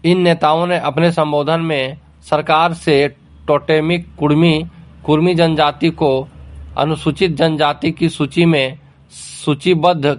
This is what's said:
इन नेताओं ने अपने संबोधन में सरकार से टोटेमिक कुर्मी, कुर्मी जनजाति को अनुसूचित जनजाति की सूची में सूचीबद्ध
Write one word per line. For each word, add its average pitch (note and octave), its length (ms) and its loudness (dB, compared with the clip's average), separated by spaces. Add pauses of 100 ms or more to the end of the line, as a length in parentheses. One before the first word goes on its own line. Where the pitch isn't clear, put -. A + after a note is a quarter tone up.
इन F3+ 180 2
नेताओं E3 460 2
ने F3+ 120 0
अपने D3 320 0
संबोधन D3+ 500 0
में D3 360 -4 (240)
सरकार D#3 520 0
से C#3+ 340 2 (400)
टोटेमिक D#3 680 0
कुर्मी, D#3 500 2 (380)
कुर्मी D#3+ 320 2
जनजाति D#3+ 560 2
को C#3 360 -2 (500)
अनुसूचित D#3 540 -2
जनजाति D3+ 600 0
की E3 180 -2
सूची D#3+ 360 -2
में C#3+ 340 0 (340)
सूचीबद्ध D3+ 1040 -2